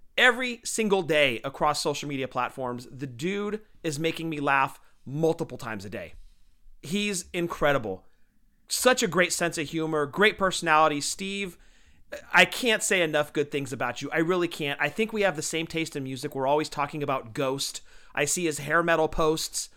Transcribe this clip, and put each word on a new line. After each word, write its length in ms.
Every 460
single 380
day 420
across 380
social 260
media 220
platforms, 600
the 180
dude 520
is 160
making 300
me 100
laugh 400
multiple 520
times 260
a 60
day. 240
He's 520
incredible. 720
Such 340
a 40
great 260
sense 240
of 100
humor, 380
great 320
personality. 640
Steve, 560
I 120
can't 360
say 200
enough 320
good 180
things 220
about 280
you. 100
I 80
really 280
can't. 340
I 60
think 240
we 120
have 120
the 60
same 260
taste 300
in 80
music. 300
We're 120
always 220
talking 340
about 300
Ghost. 480
I 80
see 220
his 140
hair 220
metal 280
posts. 680